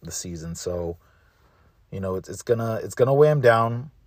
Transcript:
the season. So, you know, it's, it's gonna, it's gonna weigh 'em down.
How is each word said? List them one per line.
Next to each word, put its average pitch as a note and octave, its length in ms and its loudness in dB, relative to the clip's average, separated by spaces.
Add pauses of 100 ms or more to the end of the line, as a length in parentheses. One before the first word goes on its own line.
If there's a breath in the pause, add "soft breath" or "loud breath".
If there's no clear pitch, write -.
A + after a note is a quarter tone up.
the E2 80 -14
season. E2 440 -12
So, F2 420 -8 (960 soft breath)
you G2 100 -10
know, F#2+ 140 -4
it's, F#2 140 -8
it's F#2+ 140 -12
gonna, A2+ 400 -2
it's G2+ 120 -12
gonna C3 200 2
weigh D3+ 140 8
'em D3+ 120 2
down. A#2 500 2 (160)